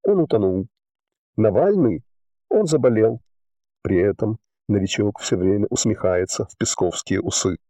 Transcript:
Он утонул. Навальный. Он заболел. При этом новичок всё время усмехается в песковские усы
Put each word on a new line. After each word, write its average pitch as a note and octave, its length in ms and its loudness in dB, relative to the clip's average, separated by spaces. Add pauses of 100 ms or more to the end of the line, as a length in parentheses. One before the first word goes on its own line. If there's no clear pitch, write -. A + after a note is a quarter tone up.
Он G3 180 2
утонул. G#2+ 460 0 (680)
Навальный. B2+ 640 2 (460)
Он G#3+ 180 2
заболел. A#2+ 540 2 (640)
При F#2+ 160 0
этом G#2 400 -2 (300)
новичок G2+ 520 -2
всё - 160 -2
время G2 340 0
усмехается F#2+ 760 -2
в - 100 -20
песковские - 640 -4
усы G#2 380 -4 (120)